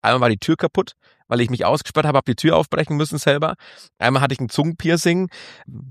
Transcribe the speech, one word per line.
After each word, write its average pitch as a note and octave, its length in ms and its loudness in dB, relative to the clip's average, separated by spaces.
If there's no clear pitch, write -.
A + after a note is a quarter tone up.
Einmal B2 200 2
war B2 80 4
die G#2+ 80 2
Tür D#3+ 180 0
kaputt, - 380 -2
weil A#2+ 140 0
ich A#2 80 0
mich B2 160 -2
ausgesperrt D#3 400 0
hab, D3+ 100 0
hab E3 100 2
die B2 100 0
Tür D#3+ 200 2
aufbrechen D#3 400 0
müssen D3+ 220 -2
selber. D3 380 0
Einmal C3 240 2
hatte C#3 120 0
ich - 60 -6
ein A#2+ 100 -6
Zungenpiercing, E3+ 800 0